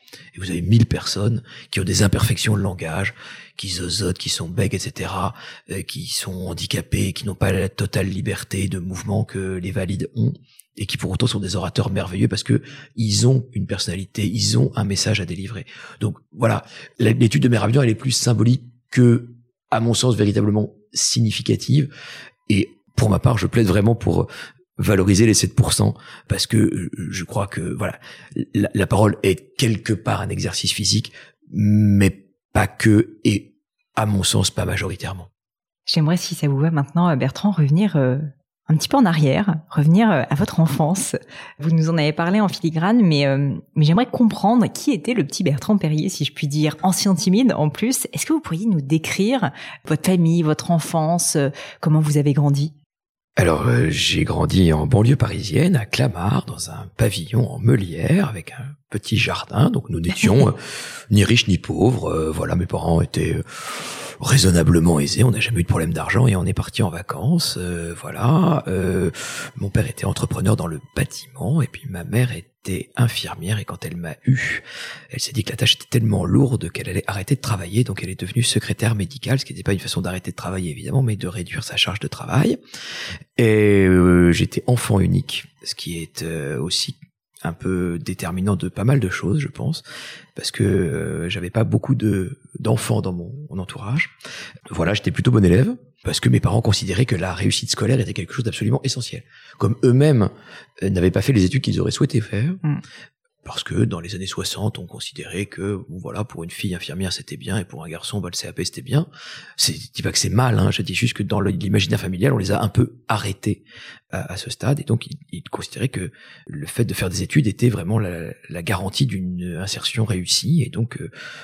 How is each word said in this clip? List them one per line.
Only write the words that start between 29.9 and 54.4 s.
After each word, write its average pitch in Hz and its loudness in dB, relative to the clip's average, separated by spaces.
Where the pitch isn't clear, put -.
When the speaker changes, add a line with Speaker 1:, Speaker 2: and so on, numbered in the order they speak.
Speaker 1:
part 104 -2
un 101 -6
exercice 92 -4
physique, - 0
mais 104 4
pas 101 4
que, - 4
et - 0
à 107 0
mon 101 0
sens, 104 0
pas 107 -4
majoritairement. 90 -6
Speaker 2:
J'aimerais, 160 2
si - -6
ça 151 0
vous 139 0
va 156 2
maintenant, 165 2
euh, 147 2
Bertrand, 135 0
revenir, 170 2
euh, 127 2
un 156 4
petit - -2
peu - 2
en 277 6
arrière, 165 2
revenir, 170 4
euh, 143 4
à - 0
votre - 0
enfance. 160 2
Vous 156 -2
nous 160 4
en 165 2
avez 151 2
parlé 175 0
en 202 2
filigrane, 170 2
mais, 147 4
euh, 139 2
mais 156 4
j'aimerais 185 4
comprendre 220 4
qui - -2
était 226 -2
le 147 0
petit - -4
Bertrand 147 2
Perrier, 156 0
si - -4
je - -6
puis - -4
dire, 151 0
ancien 190 2
timide 190 4
en 151 0
plus. 226 -2
Est-ce - -6
que - -2
vous 320 2
pourriez 170 -6
nous 185 2
décrire 160 0
votre - -2
famille, 170 4
votre 151 0
enfance, 165 0
euh, 139 2
comment 156 4
vous 147 2
avez 147 4
grandi ? 143 2
Speaker 1:
Alors, 85 2
euh, 60 4
j'ai - 0
grandi 85 4